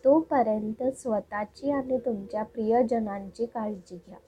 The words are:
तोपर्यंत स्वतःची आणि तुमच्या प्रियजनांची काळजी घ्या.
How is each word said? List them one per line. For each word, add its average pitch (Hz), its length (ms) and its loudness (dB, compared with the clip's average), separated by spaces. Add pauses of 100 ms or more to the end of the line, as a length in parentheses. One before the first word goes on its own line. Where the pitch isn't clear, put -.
तोपर्यंत 240 800 4
स्वतःची 220 880 -4
आणि 262 260 -2
तुमच्या 214 460 -4
प्रियजनांची 220 1000 0
काळजी 214 520 -8 (100)
घ्या. 165 100 -20 (100)